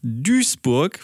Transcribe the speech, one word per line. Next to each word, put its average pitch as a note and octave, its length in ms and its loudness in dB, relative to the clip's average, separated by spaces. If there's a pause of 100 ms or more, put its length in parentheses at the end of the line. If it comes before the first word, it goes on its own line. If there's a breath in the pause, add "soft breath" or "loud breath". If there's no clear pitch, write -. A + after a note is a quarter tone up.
Duisburg. C#3+ 1000 0